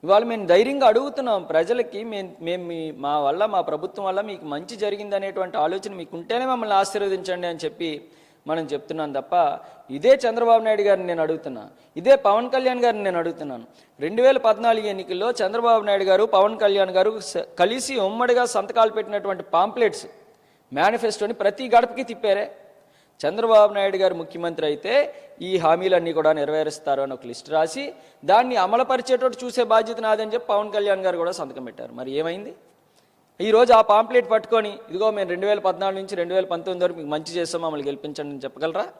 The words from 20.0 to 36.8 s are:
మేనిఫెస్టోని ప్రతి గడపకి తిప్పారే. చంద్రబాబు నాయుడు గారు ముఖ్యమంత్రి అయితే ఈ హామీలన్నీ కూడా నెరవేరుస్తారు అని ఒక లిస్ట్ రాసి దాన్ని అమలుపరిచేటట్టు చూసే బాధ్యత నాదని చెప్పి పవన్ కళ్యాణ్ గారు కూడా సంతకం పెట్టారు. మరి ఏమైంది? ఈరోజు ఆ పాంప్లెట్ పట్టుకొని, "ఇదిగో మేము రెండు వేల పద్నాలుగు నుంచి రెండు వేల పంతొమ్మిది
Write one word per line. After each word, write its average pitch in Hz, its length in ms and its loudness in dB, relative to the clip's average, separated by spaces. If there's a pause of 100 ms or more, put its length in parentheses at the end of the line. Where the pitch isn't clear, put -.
మేనిఫెస్టోని 214 600 0
ప్రతి 208 360 -2
గడపకి 233 340 2
తిప్పారే. 208 540 -2 (720)
చంద్రబాబు 208 460 4
నాయుడు 196 220 0
గారు 185 180 2
ముఖ్యమంత్రి 165 520 -6
అయితే 190 480 0 (280)
ఈ 185 140 -2
హామీలన్నీ 170 560 2
కూడా 156 200 4
నెరవేరుస్తారు 147 720 -2
అని 135 100 -4
ఒక 123 140 -14
లిస్ట్ 120 240 -14
రాసి 165 420 -2 (320)
దాన్ని 240 320 4
అమలుపరిచేటట్టు 247 880 0
చూసే 247 200 -2
బాధ్యత 220 360 2
నాదని 220 340 -2
చెప్పి 240 120 -4
పవన్ 208 260 -2
కళ్యాణ్ 202 280 0
గారు 185 160 -2
కూడా 170 160 -2
సంతకం 135 320 -10
పెట్టారు. 120 280 -14
మరి 127 180 -12
ఏమైంది? 170 440 -6 (840)
ఈరోజు 220 320 6
ఆ 226 80 10
పాంప్లెట్ 226 500 4
పట్టుకొని, 220 480 0 (100)
"ఇదిగో 196 220 0
మేము 202 200 -4
రెండు 180 160 -4
వేల 208 120 2
పద్నాలుగు 190 420 -2
నుంచి 196 160 -10
రెండు 175 180 -4
వేల 190 100 2
పంతొమ్మిది 180 400 -4